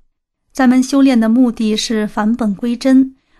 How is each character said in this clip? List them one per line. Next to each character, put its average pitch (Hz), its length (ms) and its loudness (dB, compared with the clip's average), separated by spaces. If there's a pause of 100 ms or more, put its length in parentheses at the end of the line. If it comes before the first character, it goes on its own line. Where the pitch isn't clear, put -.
(520)
咱 262 160 0
们 254 140 4
修 269 220 0
炼 262 160 2
的 220 100 0
目 240 220 2
的 214 260 -4
是 214 300 -4
返 214 280 -4
本 214 200 -4
归 240 200 -6
真， 262 400 2 (240)